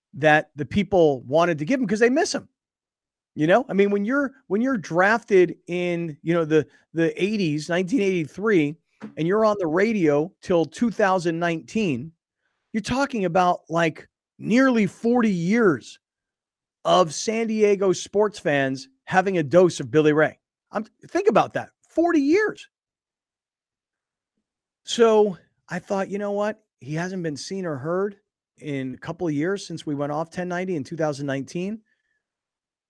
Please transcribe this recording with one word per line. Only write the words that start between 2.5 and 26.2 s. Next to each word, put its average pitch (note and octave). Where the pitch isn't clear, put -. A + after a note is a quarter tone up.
You D3
know, G3+
I E3+
mean, G3+
when G3+
you're, C4+
when G#3
you're C4
drafted F3+
in, E3+
you D#3+
know, E3+
the, D3+
the D#3+
eighties, F3
nineteen F3+
eighty-three, F3+
and D#3
you're G#3
on G#3
the F#3
radio E3
till E3+
two A#3
thousand F#3
nineteen, E3
you're A3
talking B3
about, F3+
like, D#3+
nearly A3+
forty A#3
years F#3
of E3+
San A3+
Diego G#3
sports G3+
fans C3+
having F#3
a E3+
dose E3
of C3
Billy D3+
Ray. D3+
I'm, G#3+
think G4
about E3
that, A2+
forty E4
years. F#4+
So G#3+
I F3+
thought, F#3+
you F#3
know G3+